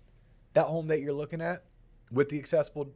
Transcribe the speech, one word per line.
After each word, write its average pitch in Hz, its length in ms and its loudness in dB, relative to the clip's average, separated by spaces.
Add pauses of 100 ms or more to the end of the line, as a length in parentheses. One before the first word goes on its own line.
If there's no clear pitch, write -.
(540)
that 156 120 6
home 160 220 -2
that 156 140 2
you're 143 120 -4
looking 151 280 -6
at 170 220 -4 (480)
with 143 180 4
the 147 100 -4
accessible 147 560 0